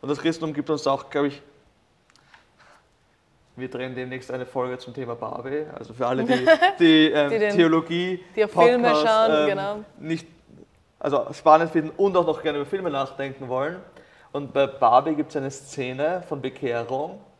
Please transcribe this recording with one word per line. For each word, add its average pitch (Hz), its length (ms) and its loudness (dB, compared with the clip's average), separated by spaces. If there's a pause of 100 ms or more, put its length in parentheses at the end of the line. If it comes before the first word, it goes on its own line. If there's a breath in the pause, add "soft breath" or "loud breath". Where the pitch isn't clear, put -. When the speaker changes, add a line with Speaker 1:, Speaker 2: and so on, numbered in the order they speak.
Speaker 1:
und 135 80 -10
das 143 100 -2
Christentum 160 360 -4
gibt 143 160 -6
uns 151 160 -2
auch, 139 240 0
glaub 147 160 0
ich, 139 160 -6 (2250 soft breath)
wir 127 140 -10
drehen 127 240 -8
demnächst 127 360 -10
eine 127 160 -8
Folge 127 320 -6
zum 127 160 -16
Thema 120 200 -8
Barbie, 123 500 -8 (120)
also 107 160 -16
für 123 140 -4
alle, 131 180 0
die, 127 220 0 (100)
Speaker 2:
<laughs> 381 220 2
Speaker 1:
die, 160 320 8
ähm, 143 200 2
Speaker 2:
Die 226 80 0
den, 208 180 2
Speaker 1:
Theologie, 170 640 2 (160)
Speaker 2:
die 214 80 2
auf 208 80 -8
Filme 240 360 4
Speaker 1:
Podcast, 151 180 2
Speaker 2:
schauen, 220 360 4
Speaker 1:
ähm, 151 60 2
Speaker 2:
genau. 196 280 -4 (220)
Speaker 1:
nicht, 160 280 -8 (760)
also 135 320 -2
spannend 160 400 6
finden 156 240 0
und 196 200 2
auch 175 100 4
noch 156 160 -2
gerne 147 160 -2
über 143 80 -4
Filme 185 240 -4
nachdenken 139 580 -6
wollen. 135 280 -4 (540 soft breath)
Und 143 220 -8
bei 139 140 2
Barbie 135 480 4
gibt's 147 220 -6
eine 135 140 -6
Szene 143 800 -6
von 143 120 -8
Bekehrung 131 800 -6 (220)